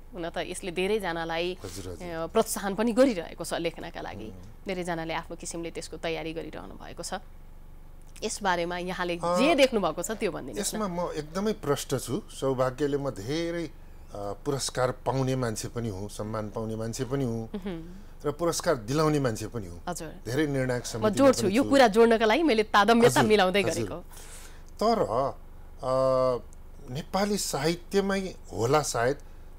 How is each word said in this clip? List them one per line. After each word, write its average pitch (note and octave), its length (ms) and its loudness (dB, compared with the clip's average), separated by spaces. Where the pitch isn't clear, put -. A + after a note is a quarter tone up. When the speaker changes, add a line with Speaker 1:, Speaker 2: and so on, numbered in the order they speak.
Speaker 1:
हुन E3+ 160 -6
त - 80 -6
यसले F3+ 320 -6
धेरैजनालाई, F3 920 0
Speaker 2:
हजुर, F#2 280 -8
हजुर। F3 160 -10
Speaker 1:
अ, E3 180 -4
प्रोत्साहन G3+ 480 0
पनि A3 180 2
गरिरहेको G#3 520 2
छ - 100 -4
लेख्नका E3 460 -4
लागि। A2 240 -10
Speaker 2:
हुँ। F#2+ 420 -14
Speaker 1:
धेरैजनाले E3+ 480 -4
आफ्नो E3 220 -8
किसिमले E3+ 340 -8
त्यसको D#3+ 260 -10
तयारी D#3+ 360 -4
गरिरहनु D#3 420 -10
भएको - 280 -12
छ। E3+ 120 -8
यसबारेमा F3+ 560 0
यहाँले F3 380 -2
Speaker 2:
अ, F3 220 2
Speaker 1:
जे D4 160 6
देख्नु B3+ 260 6
भएको E3+ 220 0
छ - 80 -4
त्यो G#3+ 220 -2
भनिदिनुहोस् D3+ 420 -4
न। - 20 -4
Speaker 2:
यसमा G#3 120 -2
म F3 220 -2
एकदमै D#3+ 420 -2
प्रष्ट C#3 460 0
छु। C#3 240 -4
सौभाग्यले C3+ 560 2
म C#3 140 -2
धेरै, D#3+ 560 -4
अ, C3+ 40 -10
पुरस्कार B2+ 760 -2
पाउने C3 460 0
मान्छे A#2 320 -2
पनि A#2 200 -4
हुँ, G2+ 200 -4
सम्मान G#2+ 420 -6
पाउने A2 260 -4
मान्छे A#2 280 -4
पनि C3+ 200 0
हुँ, A2+ 300 -2
Speaker 1:
मह्म। F#3 300 -8
Speaker 2:
र D3 40 0
पुरस्कार E3 460 0
दिलाउने D3 440 2
मान्छे A2 260 0
पनि G2+ 200 -6
हुँ। E2+ 220 -12
Speaker 1:
हजुर। E3+ 200 -6
Speaker 2:
धेरै C#3+ 380 0
निर्णायक B2+ 360 0
Speaker 1:
म - 40 -8
Speaker 2:
समितिमा A#2+ 220 0
Speaker 1:
जोड्छु, B3+ 340 6
Speaker 2:
पनि G3 140 2
Speaker 1:
यो C#4 60 6
Speaker 2:
छु। G#3+ 60 -2
Speaker 1:
कुरा C4 200 8
जोड्नका A3+ 360 6
लागि A#3 180 6
मैले A#3 200 6
तादम्यता A#3 580 6
Speaker 2:
हजुर, A#3 80 6
Speaker 1:
मिलाउँदै G3 340 6
Speaker 2:
हजुर। E3 100 0
Speaker 1:
गरेको। B2+ 240 -4
Speaker 2:
तर, A3 160 4
अ, C3 760 2
नेपाली F#3+ 480 0
साहित्यमै F#3+ 840 0
होला A#2 300 4
सायद B2 360 0